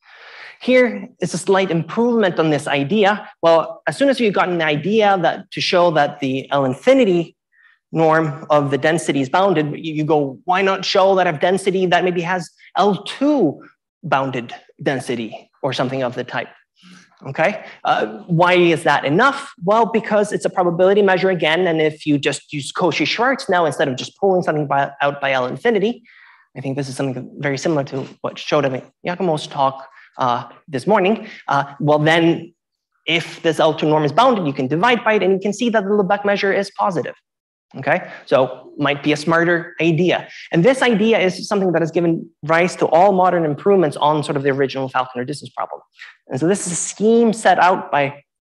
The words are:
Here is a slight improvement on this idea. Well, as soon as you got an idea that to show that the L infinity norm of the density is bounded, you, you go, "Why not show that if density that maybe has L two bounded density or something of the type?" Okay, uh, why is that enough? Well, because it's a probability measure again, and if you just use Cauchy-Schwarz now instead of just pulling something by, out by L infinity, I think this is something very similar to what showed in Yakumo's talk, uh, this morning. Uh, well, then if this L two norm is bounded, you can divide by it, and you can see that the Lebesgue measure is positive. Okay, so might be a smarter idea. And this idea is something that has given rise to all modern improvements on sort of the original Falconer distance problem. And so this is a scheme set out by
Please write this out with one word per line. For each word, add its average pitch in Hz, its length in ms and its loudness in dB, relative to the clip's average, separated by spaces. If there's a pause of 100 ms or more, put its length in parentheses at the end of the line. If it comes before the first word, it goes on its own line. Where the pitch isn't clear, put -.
(640)
Here 240 460 2 (120)
is 175 120 -4
a 180 60 -6
slight 190 320 0
improvement 196 680 0
on 160 120 2
this 143 180 -2
idea. 185 600 0 (140)
Well, 165 440 2
as 156 100 -4
soon 277 140 2
as 254 100 -2
you 226 100 2
got 180 200 0
an 175 100 -2
idea 185 640 2
that - 300 -2
to - 80 -8
show 175 320 2
that 147 280 0
the 135 300 -4
L 139 160 0
infinity 175 680 2 (580)
norm 160 580 2
of 147 200 2
the 139 60 0
density 156 460 0
is 127 80 -4
bounded, 175 420 2
you, 156 220 -8
you 151 100 -2
go, 147 400 0
"Why 180 160 0
not 190 240 0
show 190 300 2
that 180 120 2
if 160 140 -2
density 185 460 0
that 175 180 2
maybe 180 160 -2
has 175 300 -6 (260)
L 190 280 2
two 262 580 0 (400)
bounded 135 520 -2 (280)
density 127 680 -6 (120)
or 135 100 -2
something 131 300 -4
of 123 120 -4
the 127 100 -8
type?" 127 240 -8 (760)
Okay, 160 380 -4 (200)
uh, 156 220 0 (200)
why 175 280 4
is 170 280 4
that 147 240 2
enough? 226 460 0 (120)
Well, 214 220 4
because 208 440 0
it's - 140 -6
a 180 60 0
probability 185 500 2
measure 190 300 4
again, 170 360 0
and 165 140 0
if 156 260 -2
you 147 120 2
just 139 340 -4
use 143 180 -8
Cauchy-Schwarz 208 800 -2
now 180 160 2
instead 156 240 0
of 127 80 -4
just - 220 -12
pulling 185 240 2
something 151 240 -2
by, 139 240 -2 (120)
out 143 180 -2
by 139 120 -2
L 127 140 0
infinity, 202 560 -2 (540)
I 143 40 -12
think 135 160 -6
this 139 120 -6
is 131 80 -10
something 127 420 -6
very 139 200 -4
similar 151 260 -2
to 135 220 -8 (140)
what - 180 -10
showed 151 260 0
in 131 180 -4 (240)
Yakumo's 175 400 -4
talk, 135 400 -2 (300)
uh, 123 320 -2 (180)
this 135 200 -6
morning. 208 420 2 (200)
Uh, 143 300 0
well, 151 200 2
then 165 560 2 (520)
if 165 360 -4
this 156 180 0
L 151 140 4
two 160 120 -2
norm 151 180 2
is 139 80 0
bounded, 220 340 2
you 139 80 -2
can 139 120 -4
divide 196 380 0
by 220 100 2
it, 208 80 2
and 185 120 2
you 190 60 -2
can 202 120 -4
see 240 180 -2
that 214 140 0
the 190 60 -6
Lebesgue 202 340 0
measure 202 280 0
is 196 180 -2
positive. 196 440 -4 (600)
Okay, 165 340 -2 (160)
so - 520 0
might 143 220 -2
be 147 120 0
a 147 40 2
smarter 170 640 0
idea. 160 480 0 (220)
And 170 140 2
this 262 180 4
idea 220 380 2
is 185 260 -2
something 190 240 0
that 165 100 0
has 165 120 -2
given 170 360 0 (140)
rise 165 340 0
to 156 100 0
all 185 260 4
modern 180 320 2
improvements 156 520 2
on 151 280 0
sort 151 120 -4
of 139 60 -2
the 139 80 0
original 135 380 -2
Falconer 123 360 -4
distance 139 260 -12
problem. - 300 -10 (480)
And 131 120 -8
so 156 80 2
this 196 180 -2
is 175 60 -6
a 165 40 -6
scheme 226 560 2
set 185 280 2
out 180 320 2
by 139 320 -2 (180)